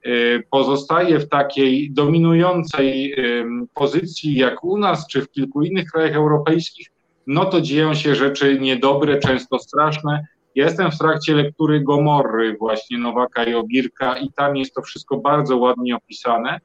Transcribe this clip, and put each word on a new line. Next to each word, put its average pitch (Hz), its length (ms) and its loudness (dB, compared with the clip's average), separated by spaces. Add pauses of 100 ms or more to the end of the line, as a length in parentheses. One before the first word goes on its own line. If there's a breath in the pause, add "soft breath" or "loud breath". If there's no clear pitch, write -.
e, 123 60 -8 (300)
pozostaje 139 800 0
w - 100 -6
takiej 139 640 0
dominującej, 151 1300 2
em, 120 560 -4
pozycji 151 640 -2
jak 127 280 0
u 185 140 -2
nas, 175 300 -2
czy 135 140 -4
w 139 100 -10
kilku 139 300 -4
innych 175 300 -2
krajach 156 240 0
europejskich, 151 720 0 (400)
no 156 180 2
to 185 160 2
dzieją 156 320 0
się 147 220 0
rzeczy 139 440 2
niedobre, 135 600 2
często 131 400 0
straszne. 151 680 -2 (300 loud breath)
Ja 139 100 4
jestem 170 260 0
w 151 60 -8
trakcie 156 380 0
lektury 151 460 2
Gomorry 135 760 2
właśnie 110 380 -4
Nowaka 120 460 -2
i 117 100 -2
Ogierka 123 640 -2
i 135 140 -8
tam 143 260 -2
jest 135 180 -6
to 131 60 -6
wszystko - 360 -8
bardzo 143 400 0
ładnie 123 380 0
opisane. 120 680 -4